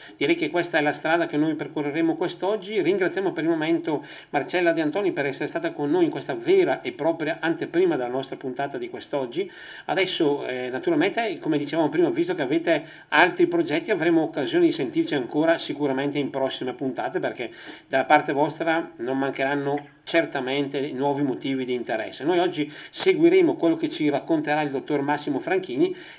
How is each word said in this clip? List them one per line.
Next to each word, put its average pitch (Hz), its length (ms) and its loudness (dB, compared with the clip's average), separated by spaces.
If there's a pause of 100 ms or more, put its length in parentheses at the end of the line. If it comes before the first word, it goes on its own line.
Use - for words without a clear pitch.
(180)
direi 143 160 2
che 165 160 -2
questa 170 300 0
è - 20 2
la 147 100 2
strada 160 360 0
che 147 100 -2
noi 156 160 2
percorreremo 151 600 -2
quest'oggi. 190 680 -2
Ringraziamo 180 500 0
per 165 120 -4
il 165 80 2
momento 160 520 0 (280)
Marcella 165 400 2
De 160 100 0
Antoni 165 300 0
per 143 160 -2
essere 139 180 -4
stata 160 260 -4
con 147 200 -2
noi 175 140 4
in 151 40 0
questa 143 240 -6
vera 151 480 2
e 127 120 -6
propria 165 460 -2
anteprima 160 560 0
della 123 140 -2
nostra 131 280 -6
puntata 139 420 -6
di 117 100 -8
quest'oggi. 135 580 -4 (380)
Adesso, 147 600 0
eh, 127 240 -4
naturalmente, 175 680 0
come 151 220 0
dicevamo 151 300 0
prima, 165 200 4
visto 170 240 0
che 160 80 -2
avete 160 420 2 (260)
altri 175 360 6
progetti, 160 460 0
avremo 165 320 2
occasione 151 420 2
di 156 60 6
sentirci 147 420 0
ancora 151 460 2
sicuramente 143 580 -2
in 135 140 -2
prossime 131 420 -2
puntate, 131 460 -4
perché 120 320 -4 (360)
da 135 180 2
parte 151 280 6
vostra 160 600 0
non 131 240 -4
mancheranno 139 720 -2 (120)
certamente 143 840 -2
nuovi 139 320 0
motivi 131 420 -2
di 123 80 -2
interesse. 113 500 -4
Noi 170 160 2
oggi 151 320 -2
seguiremo 170 840 4
quello 165 200 2
che 160 140 -2
ci 151 200 0
racconterà 147 520 0
il 147 80 -2
dottor 139 320 -2
Massimo 143 380 0
Franchini 180 540 0 (260)